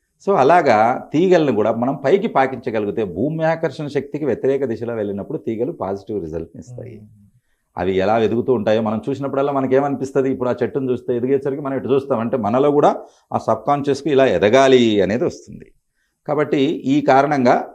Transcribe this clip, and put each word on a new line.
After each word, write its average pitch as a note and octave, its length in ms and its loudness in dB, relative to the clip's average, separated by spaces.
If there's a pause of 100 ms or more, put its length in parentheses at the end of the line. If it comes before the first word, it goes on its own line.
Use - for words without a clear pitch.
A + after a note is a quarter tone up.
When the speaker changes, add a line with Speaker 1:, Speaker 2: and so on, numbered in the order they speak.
(280)
Speaker 1:
So G3 80 2
అలాగా C3 800 4
తీగలను D#3+ 420 4
కూడా G#2+ 160 2
మనం A#2+ 240 -2 (100)
పైకి F#3 220 2
పాకించగలిగితే, A#2 760 -2
భూమి B2 400 -4
ఆకర్షణ D#3+ 440 -4
శక్తికి C#3+ 380 -6
వ్యతిరేక C3+ 400 -2
దిశలో A2+ 280 -6
వెళ్ళినప్పుడు G2+ 440 -6
తీగలు A2+ 340 -6
పాజిటివ్ G2+ 500 -6
రిజల్ట్ని E2 380 -10
ఇస్తాయి. A#2+ 360 -16
Speaker 2:
మ్మ్. G#2+ 120 -20 (720)
Speaker 1:
అవి F#2+ 260 -2
ఎలా G#2+ 140 2
వెదుగుతూ A#2 360 0
ఉంటాయో A2 280 0
మనం A2 280 -4
చూసినప్పుడల్లా C#3 440 -4
మనకేమనిపిస్తది? C3+ 800 0
ఇప్పుడు B2 180 -4
ఆ A#2+ 140 -2
చెట్టును B2+ 280 -2
చూస్తే, B2 260 -2
ఎదిగేసరికి C3+ 440 -2
మనం C3+ 160 -6
ఇటు A2+ 160 -4
చూస్తాం, C#3 260 0
అంటే A#2 180 -2
మనలో B2 340 2
కూడా D3 200 4 (420)
ఆ A#2+ 40 0
సబ్‌కాన్షియస్‌కి C#3 800 -2
ఇలా C3 100 6
ఎదగాలి A#2 760 4
అనేది G#2 220 0
వస్తుంది. - 480 -10 (560)
కాబట్టి D3 340 0 (320)
ఈ D3 80 2
కారణంగా C#3 720 2